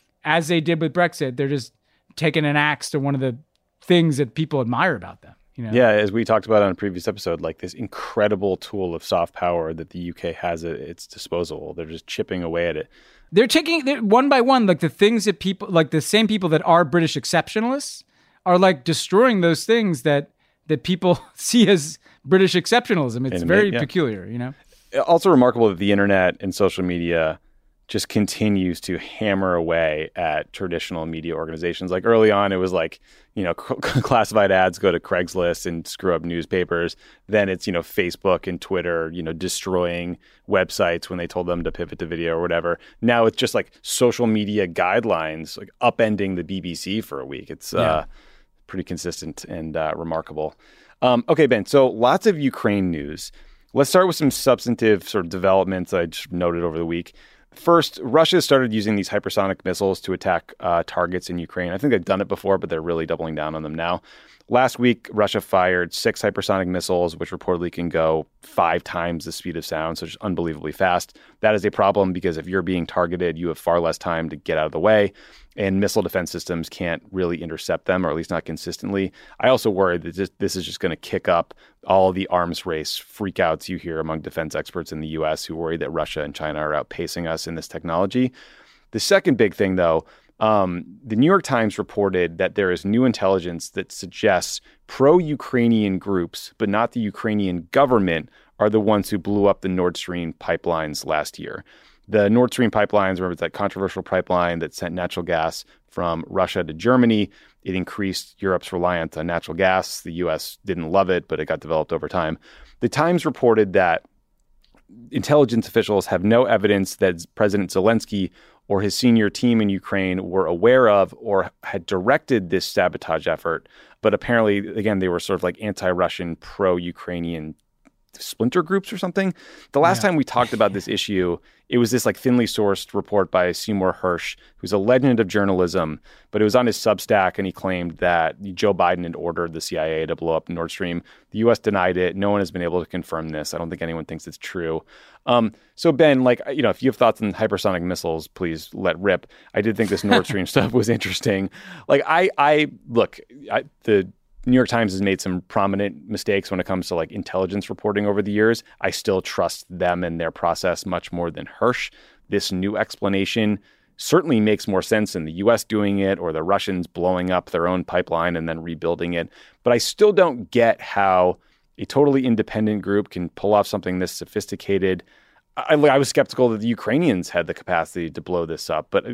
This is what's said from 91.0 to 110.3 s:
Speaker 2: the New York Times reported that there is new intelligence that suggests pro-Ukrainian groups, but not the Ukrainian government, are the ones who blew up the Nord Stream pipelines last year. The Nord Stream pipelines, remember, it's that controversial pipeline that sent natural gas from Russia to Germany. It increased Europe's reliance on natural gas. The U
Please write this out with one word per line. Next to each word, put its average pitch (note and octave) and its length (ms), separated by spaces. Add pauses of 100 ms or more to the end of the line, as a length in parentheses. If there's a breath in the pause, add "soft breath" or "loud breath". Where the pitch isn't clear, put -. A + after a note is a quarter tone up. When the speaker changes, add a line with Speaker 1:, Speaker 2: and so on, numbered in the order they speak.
Speaker 2:
the A2 140
New C3 100
York F#3 180
Times A2+ 340
reported F#2 580
that F#2 200
there G2 140
is F2 140
new A#2 220
intelligence F#2 640
that F#2+ 200
suggests - 720 (260 soft breath)
pro-Ukrainian A#2+ 1120
groups, F2+ 600
but G#2+ 100
not A2 240
the A#2+ 80
Ukrainian G2 680
government, G#2 580 (300 soft breath)
are G#2+ 100
the G#2+ 120
ones G#2 280
who G#2+ 80
blew G2+ 300
up G2 160
the F#2+ 60
Nord F2+ 280
Stream F2 380
pipelines D#2+ 720
last D2+ 320
year. C2 260 (440 soft breath)
The G2+ 200
Nord A#2+ 240
Stream A#2 180
pipelines, G2+ 440
remember, F2+ 180
it's E2 80
that E2 140
controversial F#2+ 480
pipeline F2 560
that D#2+ 160
sent F2+ 200
natural F2 300
gas E2 400 (240 soft breath)
from E2+ 380
Russia F#2 360
to D#2+ 120
Germany. A2+ 560 (320 soft breath)
It F#2 120
increased F#2 640
Europe's F#2 320
reliance F2 440
on D#2+ 100
natural E2+ 300
gas. F#2 460
The F2 100
U E2+ 180